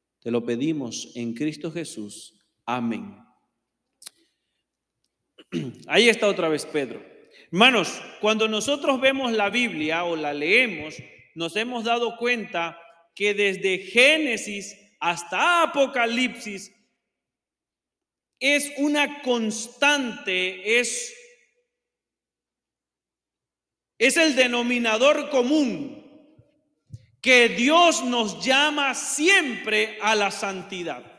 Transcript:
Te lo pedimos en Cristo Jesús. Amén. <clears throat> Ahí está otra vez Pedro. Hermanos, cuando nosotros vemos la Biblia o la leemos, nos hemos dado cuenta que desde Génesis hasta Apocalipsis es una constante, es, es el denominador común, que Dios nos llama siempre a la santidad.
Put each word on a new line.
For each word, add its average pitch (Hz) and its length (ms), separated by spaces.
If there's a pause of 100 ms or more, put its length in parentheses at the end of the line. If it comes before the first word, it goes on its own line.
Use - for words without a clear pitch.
(200)
Te 117 120
lo 117 140
pedimos 127 720
en 117 180
Cristo 147 380
Jesús. 113 680 (260)
Amén. 113 520 (2250)
<clears throat> 123 360
Ahí 240 200
está 220 200
otra 180 200
vez 151 180
Pedro. 131 380 (480)
Hermanos, 214 500 (200)
cuando 220 260
nosotros 269 540
vemos 269 320
la 208 160
Biblia 175 560
o 170 100
la 151 180
leemos, 156 640 (400)
nos 165 200
hemos 233 280
dado 233 340
cuenta 190 640 (360)
que 202 180
desde 190 460
Génesis 233 1000 (220)
hasta 233 640
Apocalipsis 240 1120 (1700)
es 285 380
una 294 440
constante, 220 1600
es, - 360 (2750)
es 247 200
el 320 180
denominador 240 960
común, 247 680 (1200)
que 247 280
Dios 269 540
nos 233 400
llama 277 520
siempre 233 1080
a 220 140
la 202 160
santidad. 185 760 (140)